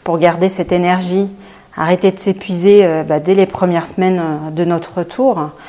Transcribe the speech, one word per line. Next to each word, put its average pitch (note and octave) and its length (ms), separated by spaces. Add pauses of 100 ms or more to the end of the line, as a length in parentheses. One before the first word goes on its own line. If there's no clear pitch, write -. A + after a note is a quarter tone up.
pour E3+ 160
garder F3 300
cette F#3+ 240
énergie, F3+ 560 (480)
arrêter F3 340
de F#3+ 80
s'épuiser, F#3+ 640
euh, D#3+ 220
bah, D3+ 160
dès F3+ 140
les F#3+ 120
premières F3 400
semaines, F#3 340
euh, D#3 300
de E3 140
notre E3+ 340
retour ? F3 520 (180)